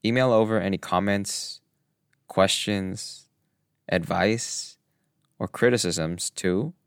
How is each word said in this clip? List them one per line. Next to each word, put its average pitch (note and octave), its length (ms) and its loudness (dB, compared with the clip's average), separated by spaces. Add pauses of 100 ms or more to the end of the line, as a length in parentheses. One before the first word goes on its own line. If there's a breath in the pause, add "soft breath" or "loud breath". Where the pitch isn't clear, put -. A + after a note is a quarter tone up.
Email B2+ 260 4
over A2 300 4
any F#2+ 160 0
comments, G2 840 -2 (680)
questions, G2 1000 -2 (580)
advice, F#2 880 -2 (640)
or - 100 -6
criticisms F2 840 0
to G2+ 420 -2 (140)